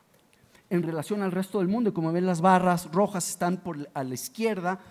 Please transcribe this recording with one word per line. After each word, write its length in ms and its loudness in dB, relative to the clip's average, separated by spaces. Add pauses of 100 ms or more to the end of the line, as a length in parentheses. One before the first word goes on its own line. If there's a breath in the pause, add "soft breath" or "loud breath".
(680 soft breath)
en 140 2
relación 380 -4
al 100 0
resto 280 -2
del 100 2
mundo, 240 2
como 180 0
ven 140 0
las 160 0
barras 500 4
rojas 380 0
están 280 -2
por, 360 -8
a 100 -4
la 120 -6
izquierda 640 -4 (120)